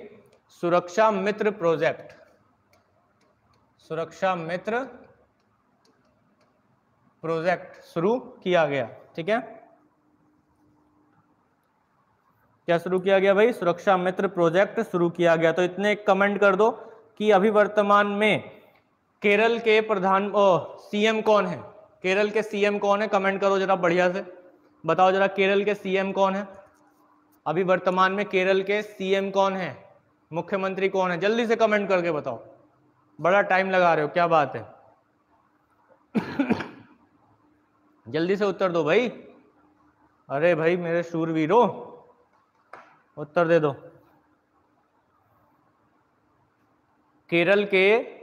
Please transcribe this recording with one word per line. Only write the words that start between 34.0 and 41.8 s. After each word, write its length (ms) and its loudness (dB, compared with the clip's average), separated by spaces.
हो, 40 -4
क्या 180 0
बात 300 2
है? 180 -14
<coughs> 460 -4
जल्दी 280 -2
से 80 -2
उत्तर 280 -2
दो 120 0
भाई। 240 2
अरे 240 2
भाई 220 0
मेरे 260 -4
शूरवीरो, 600 0